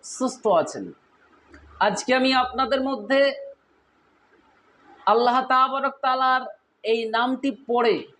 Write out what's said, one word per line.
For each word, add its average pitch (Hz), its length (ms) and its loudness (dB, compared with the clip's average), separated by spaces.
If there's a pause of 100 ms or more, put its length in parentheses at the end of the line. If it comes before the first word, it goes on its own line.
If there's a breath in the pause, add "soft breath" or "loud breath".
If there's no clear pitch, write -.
সুস্থ - 400 -8 (180)
আছেন। - 220 -8 (960)
আজকে 208 340 -2
আমি 262 160 2 (140)
আপনাদের 254 440 -2
মধ্যে 262 320 0 (1900)
আল্লাহ 240 300 4 (160)
তাবারক 262 420 2 (100)
তাআলার 262 380 2 (420)
এই 226 160 0 (160)
নামটি 254 340 0 (160)
পড়ে 233 280 2 (240)